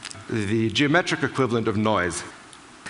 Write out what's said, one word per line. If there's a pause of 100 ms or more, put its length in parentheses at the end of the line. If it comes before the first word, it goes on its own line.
(300)
The
geometric
equivalent
of
noise. (680)